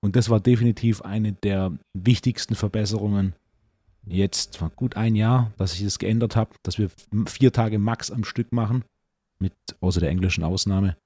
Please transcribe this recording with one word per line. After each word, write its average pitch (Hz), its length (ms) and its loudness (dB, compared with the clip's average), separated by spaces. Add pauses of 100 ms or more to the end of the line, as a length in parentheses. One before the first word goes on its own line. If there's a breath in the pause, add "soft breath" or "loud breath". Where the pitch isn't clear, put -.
Und 101 140 0
das 110 140 4
war 113 100 6
definitiv 117 600 2
eine 104 320 -2
der 95 400 -2 (200)
wichtigsten 113 640 0
Verbesserungen 101 760 0 (720)
jetzt 95 520 -2
vor 82 120 -4
gut - 280 -4
ein 110 180 2
Jahr, 113 420 2
dass 95 160 -2
ich 92 100 -6
das 101 160 -4
geändert 110 360 0
habe, 110 160 0 (120)
dass - 140 -6
wir 104 120 0 (360)
vier 131 260 4
Tage 110 280 0
max 113 320 -2
am 113 120 -4
Stück - 280 -6
machen, 117 340 0 (540)
mit, 92 140 -2 (280)
außer 87 180 2
der 78 120 0
englischen 90 340 0
Ausnahme 95 500 0 (100)